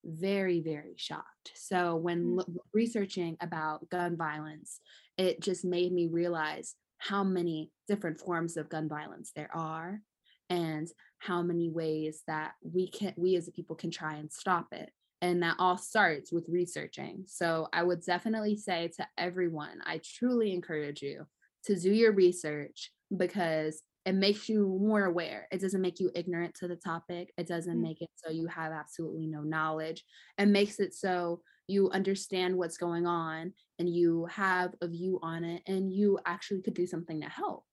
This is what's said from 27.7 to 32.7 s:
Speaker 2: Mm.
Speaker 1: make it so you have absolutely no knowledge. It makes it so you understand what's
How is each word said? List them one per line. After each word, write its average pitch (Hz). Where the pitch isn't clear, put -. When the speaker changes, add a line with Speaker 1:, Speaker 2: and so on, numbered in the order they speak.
Speaker 2:
Mm. 165
Speaker 1:
make 160
it 165
so 160
you 165
have 160
absolutely 160
no 151
knowledge. 156
It 202
makes 202
it 185
so 175
you 196
understand 190
what's 170